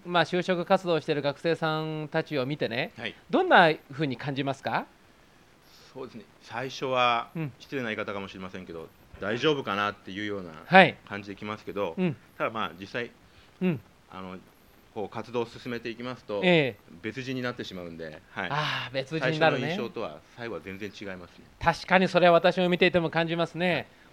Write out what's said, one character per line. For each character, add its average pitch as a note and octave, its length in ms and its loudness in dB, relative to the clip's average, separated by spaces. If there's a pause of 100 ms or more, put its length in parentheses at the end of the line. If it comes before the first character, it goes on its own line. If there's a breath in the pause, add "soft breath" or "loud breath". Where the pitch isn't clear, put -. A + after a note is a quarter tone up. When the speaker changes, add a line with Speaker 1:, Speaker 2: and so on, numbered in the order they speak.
Speaker 1:
ま F3 160 2
あ、 D#3 40 4
就 F3+ 180 0
職 F3 220 0
活 F#3+ 220 2
動 F3 80 2
を D#3 60 2
し - 40 -6
て D#3+ 80 -2
い - 20 2
る C#3+ 80 0
学 C#3+ 160 -2
生 E3 160 0
さ D#3 260 0
ん D#3 300 -6
た D#3+ 140 -2
ち D3+ 120 -6
を B2+ 100 0
見 D3 120 -4
て A#2+ 100 -2
ね、 B2 300 -4
Speaker 2:
は A2+ 80 -8
い。 F#2 80 -6 (160)
Speaker 1:
ど F4+ 140 4
ん F#4 40 0
な F#3 240 10 (200)
ふ C3+ 80 -8
う D#3 60 2
に B2+ 100 -4
感 C#3 180 -6
じ C#3 80 0
ま C3+ 120 -2
す - 80 -14
か？ D3+ 240 -2 (1080)
Speaker 2:
そ C3 80 -14
う B2+ 40 -10
で A2+ 60 -20
す - 40 -20
ね。 G2+ 80 -16 (180)
最 B2+ 280 -8
初 - 160 -8
は、 B2 480 2
Speaker 1:
う E3+ 60 -6
ん。 C#3 180 -4
Speaker 2:
失 - 160 -12
礼 C3 80 -4
な A#2 60 -4
言 G#2+ 60 -4
い - 20 -4
方 G#2 160 -4
か G2 80 -6
も F#2+ 80 -8
し - 60 -16
れ G2 60 -14
ま F#2 100 -10
せ F#2 100 -12
ん F#2 60 -14
け F2+ 60 -12
ど、 D#2+ 160 -12 (320)
大 G#2 180 -2
丈 D3+ 140 0
夫 C#3 100 -2
か G2 140 -4
な G#2 160 0
っ - 20 -18
て - 160 -18
い F#2+ 120 -8
う - 40 -6
よ G2+ 140 -6
う - 20 -10
な E2+ 80 -12 (160)
Speaker 1:
は F#3 160 10
い。 B2 140 2 (120)
Speaker 2:
感 G2+ 140 -8
じ G2+ 80 -12
で G2 60 -10
来 - 80 -12
ま G#2+ 120 -6
す - 80 -20
け F2 80 -8
ど、 F2+ 240 -4
Speaker 1:
う F#3 80 0
ん。 D#3+ 120 -2 (200)
Speaker 2:
た D#3 80 -4
だ、 A#2+ 60 -2
ま A2 140 -4
あ、 D#2+ 140 -6
実 G2 100 -12
際、 A#2+ 220 -8 (520 soft breath)
Speaker 1:
う F#3 60 0
ん。 C#3+ 120 -2 (320)
Speaker 2:
あ F#2 80 -14
の、 F#2 160 -12 (560)
こ G#2 120 -6
う、 F2+ 40 -8
活 A2+ 240 -10
動 A#2+ 100 -2
を A2+ 40 -4
進 A#2+ 260 -12
め A#2 80 -8
て A#2+ 80 -10
い A2 80 -8
き A#2+ 60 -14
ま B2+ 140 -8
す - 80 -20
と、 G#2 200 -4
Speaker 1:
え D3+ 340 4
え。 - 240 -20
Speaker 2:
別 A2 200 -6
人 C3 120 -8
に B2+ 80 -4
な B2 100 -4
っ - 20 -14
て A#2 100 -10
し G2 100 -12
ま F2+ 80 -10
う F2 80 -12
ん E2 60 -14
で、 D#2+ 340 -14
は G2 160 -6
い。 - 40 -6
Speaker 1:
あ C3+ 380 -4
あ、 - 40 -14
別 C3+ 260 -4
人 C3 120 0
に D#3 80 -2
な D#3 120 4
る C#3+ 80 0
ね。 - 40 -2
Speaker 2:
最 D3+ 80 -2
初 F3+ 80 -4
の A#2+ 60 -4
印 A2+ 40 -6
象 F2+ 60 -14
と A#2 80 -6
は D#2 160 -8 (180)
最 A#2 120 -10
後 G#2 60 -6
は D#2+ 60 -8
全 F#2+ 180 -10
然 G2+ 100 -8
違 G2+ 160 -14
い - 20 -10 (100)
ま F2 100 -16
す - 120 -20
ね。 - 60 -20 (160)
Speaker 1:
確 - 260 2
か F#3 120 6
に F#3 80 6
そ F3 140 2
れ F3 60 8
は E3+ 60 10
私 F3 280 6
も F3+ 80 4
見 F3+ 100 2
て F#3 80 8
い E3+ 60 4
て F3+ 80 4
も D#3+ 100 0
感 E3 160 0
じ E3 80 -2
ま E3 120 0
す D#3+ 100 -14
ね。 F3 160 2
Speaker 2:
は C#3+ 80 2
い。 - 60 -8 (260 soft breath)